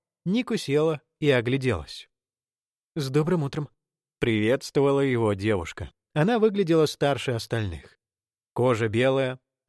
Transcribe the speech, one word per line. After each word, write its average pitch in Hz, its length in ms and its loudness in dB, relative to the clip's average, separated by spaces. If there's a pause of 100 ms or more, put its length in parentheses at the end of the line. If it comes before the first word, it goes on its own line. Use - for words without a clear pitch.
(240)
Нико 226 320 -2
села 151 440 0 (180)
и 147 120 0
огляделась. 123 800 -2 (840)
"С 143 160 -6
добрым 151 320 0
утром", — 139 260 -6 (520)
приветствовала 139 800 2
его 120 320 2
девушка. 95 580 -4 (220)
Она 202 260 2
выглядела 196 480 2
старше 139 460 -2
остальных. 107 640 -6 (540)
Кожа 117 360 0
белая, 127 520 0 (280)